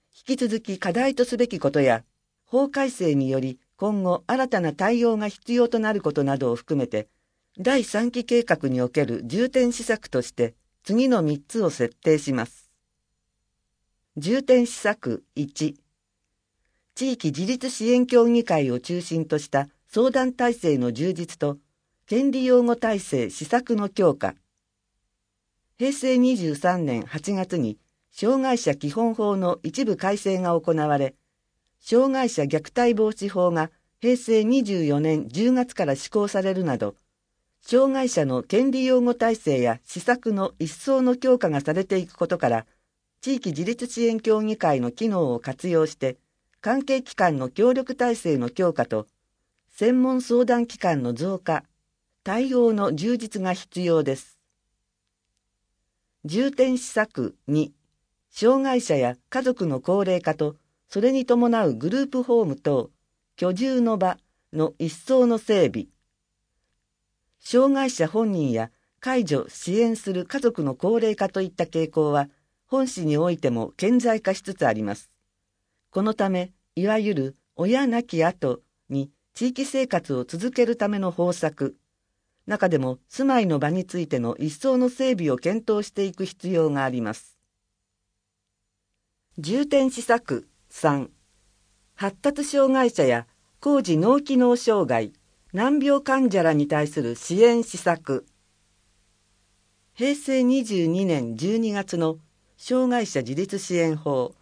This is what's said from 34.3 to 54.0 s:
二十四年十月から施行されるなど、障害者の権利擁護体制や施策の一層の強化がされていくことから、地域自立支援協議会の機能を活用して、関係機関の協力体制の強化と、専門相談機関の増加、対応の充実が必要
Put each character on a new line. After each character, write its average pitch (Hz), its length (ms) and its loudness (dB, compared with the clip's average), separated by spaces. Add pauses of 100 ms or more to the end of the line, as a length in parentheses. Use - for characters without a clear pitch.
二 254 180 4
十 190 220 0
四 143 160 2
年 156 260 0
十 196 240 0
月 247 240 0
か 196 80 0
ら 139 140 0
施 - 120 -12
行 208 200 0
さ 196 120 -2
れ 190 120 0
る 185 100 -2
な 135 140 -2
ど、 101 180 -4 (680)
障 262 300 4
害 262 160 0
者 160 160 0
の 127 160 0
権 254 300 2
利 262 140 0
擁 254 160 4
護 240 120 2
体 233 220 0
制 135 260 0
や 120 240 0
施 - 140 -14
策 240 340 0
の 190 240 -2
一 160 140 -6
層 262 320 0
の 254 120 2
強 254 220 2
化 180 120 0
が 143 120 0
さ 156 120 0
れ 185 100 0
て 185 160 -2
い 175 80 -4
く - 80 -20
こ 170 120 -2
と 170 120 -2
か 135 100 2
ら、 113 160 0 (560)
地 269 140 -2
域 226 140 -6
自 156 160 -4
立 240 200 -6
支 240 180 -6
援 226 160 0
協 214 220 0
議 214 160 -4
会 147 240 0
の 120 100 -2
機 220 180 -4
能 160 260 0
を 117 40 -4
活 135 300 -8
用 160 160 2
し 156 80 -4
て、 131 240 -6 (420)
関 254 220 -2
係 269 220 -2
機 - 100 -20
関 170 240 2
の 131 120 -4
協 240 240 2
力 254 200 -4
体 247 220 0
制 156 240 -2
の 120 100 -2
強 180 240 0
化 120 140 -2
と、 107 180 -4 (640)
専 247 320 2
門 254 220 0
相 240 200 2
談 240 220 2
機 - 140 -12
関 156 240 0
の 120 100 -2
増 180 240 -4
加、 160 260 -4 (600)
対 247 320 -2
応 233 180 4
の 202 220 0
充 214 200 -2
実 220 280 -6
が 185 100 0
必 - 280 -10
要 170 200 2